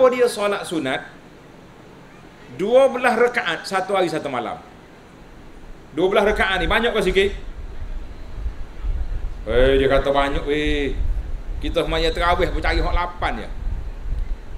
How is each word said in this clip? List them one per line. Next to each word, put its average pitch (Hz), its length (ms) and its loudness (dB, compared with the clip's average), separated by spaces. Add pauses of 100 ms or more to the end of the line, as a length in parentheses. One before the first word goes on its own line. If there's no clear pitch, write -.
(160)
dia 240 160 2
solat 202 320 -2
sunat 147 400 -4 (1500)
dua 240 320 6
belas 240 320 2
rakaat 226 480 0
satu 196 320 0
hari 180 80 2
satu 147 240 -4
malam. 113 240 -4 (1400)
Dua 165 160 0
belas 208 160 4
rakaat 208 400 2
ni 165 80 0
banyak 226 240 2
ke 214 80 2
sikit? 185 280 4 (2250)
Eh, 127 240 6
dia 135 160 4
kata - 160 4
banyak, 277 400 2
weh. 147 480 0 (640)
Kita 156 240 -2
semaya 160 320 0
terawih 175 320 2
pun - 160 -2
cari 165 160 2
hak 170 160 2
lapan 160 480 -2
je. 87 60 -10 (1080)